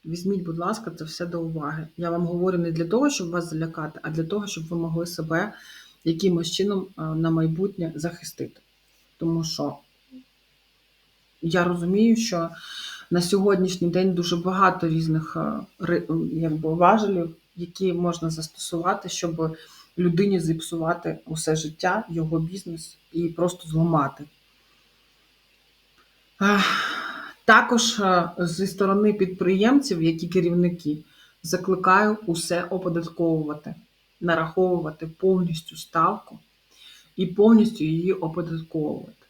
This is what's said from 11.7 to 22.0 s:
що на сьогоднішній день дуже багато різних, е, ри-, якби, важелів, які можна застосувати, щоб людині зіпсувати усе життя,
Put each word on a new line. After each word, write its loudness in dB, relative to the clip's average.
що -2
на 4
сьогоднішній 2
день 2
дуже 0
багато 2
різних, 0
е, -4
ри-, -2
якби, -2
важелів, 2
які -4
можна -2
застосувати, -4
щоб -4
людині 2
зіпсувати -4
усе -2
життя, -2